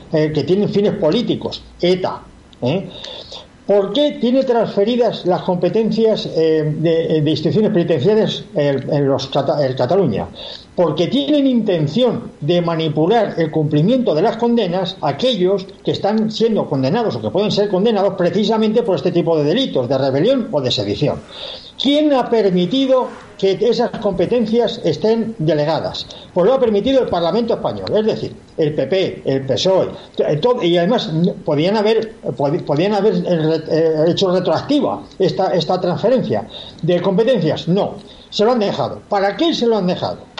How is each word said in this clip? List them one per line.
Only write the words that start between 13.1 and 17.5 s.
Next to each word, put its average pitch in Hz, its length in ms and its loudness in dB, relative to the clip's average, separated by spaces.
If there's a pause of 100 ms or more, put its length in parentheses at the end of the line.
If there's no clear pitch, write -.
el 165 120 0
cumplimiento 156 640 2
de 156 80 0
las 220 140 0
condenas 190 640 -2
a 156 80 -2
aquellos 185 580 0 (180)
que 170 60 -2
están 208 400 0
siendo 208 380 0
condenados 143 480 0
o 113 40 -8
que 107 100 -4
pueden 196 200 0